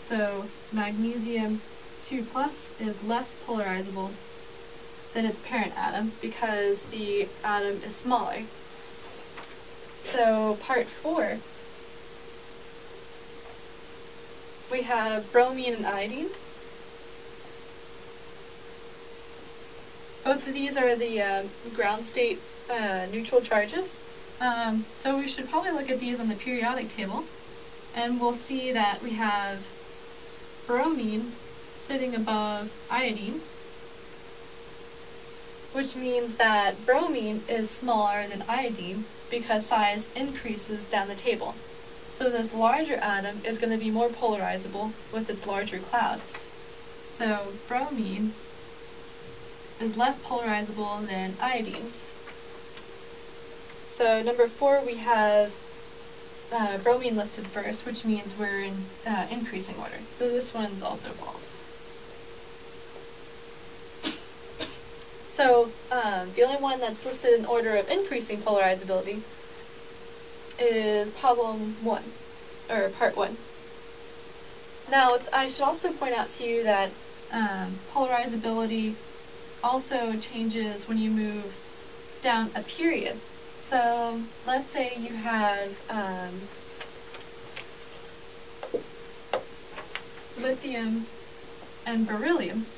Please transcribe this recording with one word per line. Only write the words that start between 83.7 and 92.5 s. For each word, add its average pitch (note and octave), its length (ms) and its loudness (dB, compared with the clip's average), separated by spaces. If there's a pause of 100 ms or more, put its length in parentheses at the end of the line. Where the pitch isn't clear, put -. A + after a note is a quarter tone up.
let's C4 260 2
say B3+ 260 0
you A#3 120 -6
have, G#3 680 2 (120)
um, F#3+ 580 -2 (4000)
lithium A#3+ 680 0 (800)
and A3+ 220 4
beryllium. A3 600 2 (100)